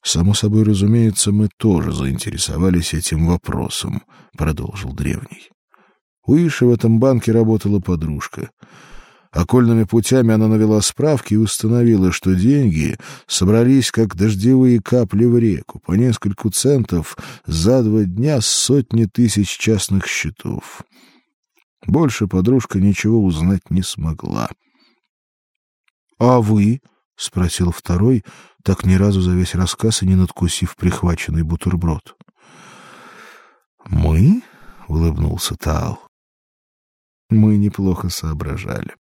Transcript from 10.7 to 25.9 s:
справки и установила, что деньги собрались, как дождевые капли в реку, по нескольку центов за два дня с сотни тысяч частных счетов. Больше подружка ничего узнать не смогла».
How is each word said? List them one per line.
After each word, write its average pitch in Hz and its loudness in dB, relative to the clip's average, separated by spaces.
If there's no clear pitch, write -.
справки 135 -2
и 107 2
установила, 110 2
что 95 0
деньги 92 0
собрались, 117 2
как 110 -2
дождевые 113 2
капли 117 0
в 120 4
реку, 98 -2
по - -6
нескольку 107 0
центов 113 -2
за 104 2
два 107 2
дня 113 -2
с - -4
сотни 113 0
тысяч 101 0
частных 98 -2
счетов. - -10
Больше 139 0
подружка 101 0
ничего 104 2
узнать 87 0
не 92 0
смогла». 55 -6